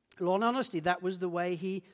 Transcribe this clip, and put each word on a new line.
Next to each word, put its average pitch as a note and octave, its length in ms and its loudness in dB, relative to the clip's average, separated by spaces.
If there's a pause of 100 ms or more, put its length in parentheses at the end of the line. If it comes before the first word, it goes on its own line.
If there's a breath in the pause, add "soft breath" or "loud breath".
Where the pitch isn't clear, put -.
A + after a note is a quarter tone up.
(180)
In F#3 80 -2
all F#3 160 4
honesty, A#3 400 0
that F3 200 2
was F3+ 180 -2
the F#3 80 0
way F3 280 -2
he F#3 280 -4 (100)